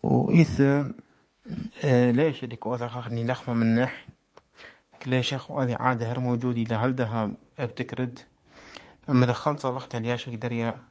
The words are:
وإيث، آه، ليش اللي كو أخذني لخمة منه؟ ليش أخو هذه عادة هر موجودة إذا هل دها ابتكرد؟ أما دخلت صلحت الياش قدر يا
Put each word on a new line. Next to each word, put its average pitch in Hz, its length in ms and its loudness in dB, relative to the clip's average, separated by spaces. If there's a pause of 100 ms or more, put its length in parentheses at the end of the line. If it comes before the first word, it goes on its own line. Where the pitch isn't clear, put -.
(140)
وإيث، 147 480 4
آه، - 1500 0
ليش 135 320 2
اللي 117 120 -10
كو 117 200 -6
أخذني 117 480 -6
لخمة 123 320 -4
منه؟ 117 360 4 (1120)
ليش 127 280 2
أخو 135 260 -6
هذه 123 200 0
عادة 117 320 0
هر 127 80 -2
موجودة 123 420 0
إذا 113 160 0
هل 127 180 2
دها 110 360 -2 (280)
ابتكرد؟ 123 600 -6 (880)
أما 127 160 6
دخلت 139 340 0
صلحت 131 360 -6
الياش 120 340 -4
قدر 117 220 -6
يا 117 240 -2 (160)